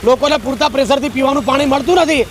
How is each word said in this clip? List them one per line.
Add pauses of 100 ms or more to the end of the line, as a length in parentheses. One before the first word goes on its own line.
લોકોને
પૂરતા
પ્રેશરથી
પીવાનું
પાણી
મળતું
નથી